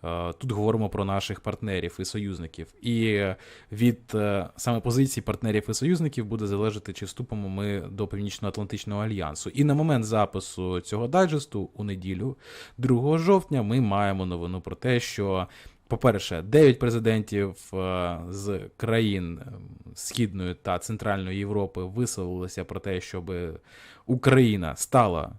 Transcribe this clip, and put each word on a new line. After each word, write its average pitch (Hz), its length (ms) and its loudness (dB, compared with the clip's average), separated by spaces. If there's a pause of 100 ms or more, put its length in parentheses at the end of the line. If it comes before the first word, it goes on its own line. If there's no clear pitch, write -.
е, 85 280 -4
тут 131 200 -6
говоримо 107 360 2
про 101 160 -2
наших 98 360 -4
партнерів 98 600 -4
і 92 40 -4
союзників. 87 600 -6 (160)
І 113 420 2 (480)
від, 120 280 2 (140)
е, 101 420 0
саме 120 240 0
позиції 127 440 0
партнерів 107 440 0
і 110 60 -2
союзників 151 520 0
буде 107 200 -4
залежати, 101 460 -2
чи - 120 -10
вступимо 104 440 -8
ми 98 320 -2 (100)
до 98 160 -4
Північно-Атлантичного 101 960 -4
альянсу. 95 480 -4
І 139 140 2
на 147 100 4
момент 147 300 2
запису 95 760 0
цього 113 280 -4
дайджесту 151 680 2
у 107 100 -6
неділю, 95 520 -4 (420)
другого 131 400 4
жовтня, 165 440 4
ми 113 180 2
маємо 98 460 2
новину 87 340 -4
про - 160 -10
те, 123 240 2
що, 95 480 -2 (400)
по-перше, 104 540 2
дев'ять 127 360 8
президентів, 110 960 0
е, 92 440 -2 (100)
з 98 320 -4 (160)
країн, 104 680 0
е, - 100 -14 (420)
Східної 92 600 -2
та 90 240 -4
Центральної 98 600 -4
Європи 101 440 -4
висловилися 92 800 -4
про 92 160 -8
те, 92 200 -4
щоб 90 320 -10 (720)
Україна 120 680 4
стала 98 640 2